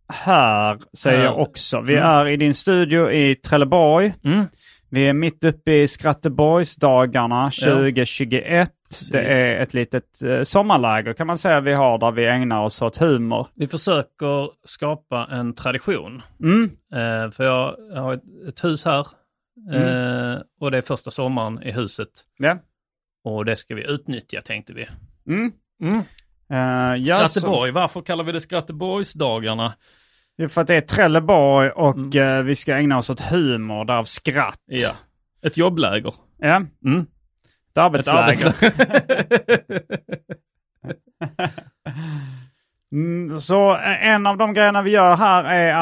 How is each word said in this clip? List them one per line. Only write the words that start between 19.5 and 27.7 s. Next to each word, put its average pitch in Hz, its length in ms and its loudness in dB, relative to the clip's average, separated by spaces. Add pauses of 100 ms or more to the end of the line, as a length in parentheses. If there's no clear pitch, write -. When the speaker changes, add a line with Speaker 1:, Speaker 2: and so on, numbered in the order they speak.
Speaker 1:
Mm. 131 100 0 (520)
Speaker 2:
Eh, 139 60 -10 (200)
och 143 120 -4
det 131 60 -2
är 127 40 -2
första - 300 -8
sommaren 117 520 -6
i 123 80 -10
huset. 107 360 -8 (300)
Speaker 1:
Ja. 160 200 0 (680)
Speaker 2:
Och 107 220 -6
det 110 100 -2
ska - 200 -12
vi 104 160 -12
utnyttja, 135 500 -10
tänkte 107 320 -14
vi. 120 140 -14 (420)
Speaker 1:
Mm. 214 220 -4 (320)
Speaker 2:
Mm. 190 140 -2 (540)
Speaker 1:
Eh, 127 500 -2
ja, 165 260 2
så 175 120 -4
Speaker 2:
Skratteborg. 127 320 0